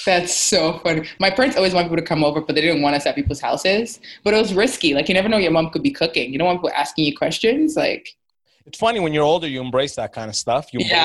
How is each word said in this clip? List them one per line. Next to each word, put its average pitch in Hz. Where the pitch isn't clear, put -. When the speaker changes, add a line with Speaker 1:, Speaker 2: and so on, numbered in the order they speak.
Speaker 1:
That's 180
so 160
funny. 160
My 196
parents 254
always 190
wanted 175
people 165
to 165
come 156
over, 147
but 151
they 151
didn't 156
want 143
us 139
at 139
people's 139
houses. 190
But 208
it 214
was 214
risky. 185
Like, 143
you 190
never 190
know 220
your 180
mom 160
could 156
be 139
cooking. 139
You 135
don't 165
want 180
people 160
asking 143
you 147
questions. 247
Like, -
Speaker 2:
it's -
funny 226
when 160
you're 151
older, 160
you 131
embrace 127
that 110
kind 113
of 101
stuff. 127
You 123
embrace -